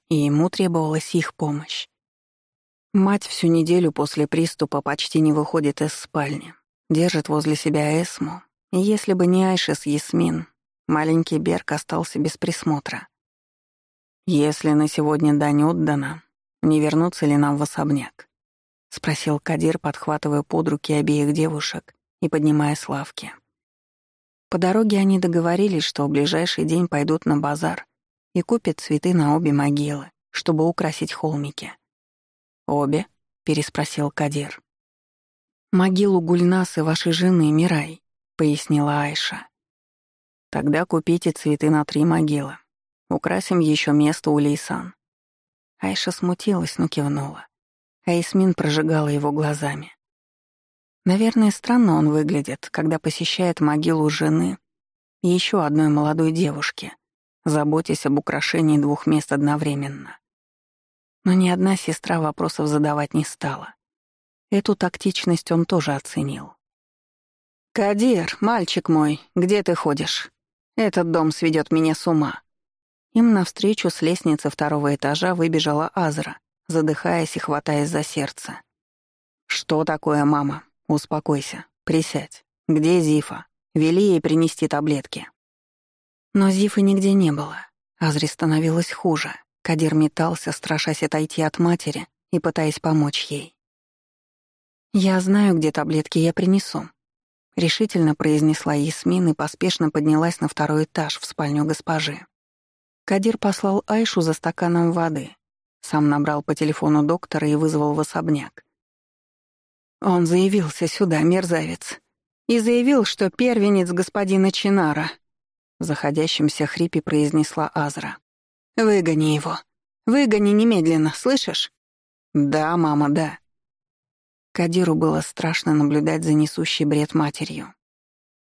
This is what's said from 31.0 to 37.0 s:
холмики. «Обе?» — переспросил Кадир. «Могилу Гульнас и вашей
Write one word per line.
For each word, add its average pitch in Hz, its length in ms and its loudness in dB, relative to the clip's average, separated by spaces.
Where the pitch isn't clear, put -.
холмики. 147 640 -8
«Обе?» — 143 400 -2
переспросил 147 680 -4
Кадир. 147 500 -6
«Могилу 190 500 2
Гульнас 175 560 2
и 165 40 0
вашей 160 320 0